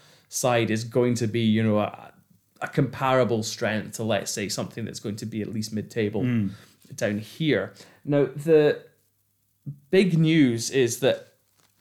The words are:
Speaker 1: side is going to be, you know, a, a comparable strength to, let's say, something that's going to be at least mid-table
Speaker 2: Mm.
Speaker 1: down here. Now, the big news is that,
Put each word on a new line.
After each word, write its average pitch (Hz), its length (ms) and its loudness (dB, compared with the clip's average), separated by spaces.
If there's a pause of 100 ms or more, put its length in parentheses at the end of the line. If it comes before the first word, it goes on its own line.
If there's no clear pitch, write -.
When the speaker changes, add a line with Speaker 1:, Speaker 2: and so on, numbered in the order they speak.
(280)
Speaker 1:
side 117 440 0
is 110 140 -2
going 123 300 2
to 117 120 -2
be, 117 140 -2
you 110 200 4
know, 107 180 2
a, - 320 -6 (500)
a - 60 -6
comparable 127 760 2
strength 107 540 -4
to, 117 60 -6
let's 107 280 -2
say, 104 180 -6
something - 360 -8
that's - 140 -12
going 104 180 -8
to 107 100 -10
be 110 160 -6
at 101 100 -8
least 107 180 -6
mid-table 107 520 -4
Speaker 2:
Mm. 117 260 0 (460)
Speaker 1:
down 104 240 -2
here. 110 540 -2 (300)
Now, 143 220 2 (100)
the 151 460 4 (1080)
big 185 260 4
news 151 540 4
is 123 300 0
that, - 260 0 (540)